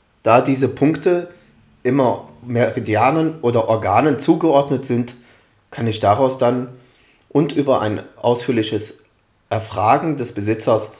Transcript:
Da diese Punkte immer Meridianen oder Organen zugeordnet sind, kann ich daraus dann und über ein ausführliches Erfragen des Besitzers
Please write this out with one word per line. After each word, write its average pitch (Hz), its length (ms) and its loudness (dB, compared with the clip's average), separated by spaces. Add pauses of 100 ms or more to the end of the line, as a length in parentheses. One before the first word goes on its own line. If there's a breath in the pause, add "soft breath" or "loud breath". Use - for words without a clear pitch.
(220)
Da 117 200 6
diese 135 260 0
Punkte 170 640 0 (520 loud breath)
immer 127 460 0 (140)
Meridianen 123 1000 0
oder 117 300 0
Organen 113 480 2
zugeordnet 143 680 2
sind, 120 300 -4 (560 soft breath)
kann - 160 -6
ich 110 140 -4
daraus 123 380 2
dann 123 300 0 (600 soft breath)
und 151 240 0
über 135 280 0
ein 104 220 -4 (140)
ausführliches 117 880 -2 (440)
Erfragen 113 680 0
des 131 160 -8
Besitzers 110 680 -2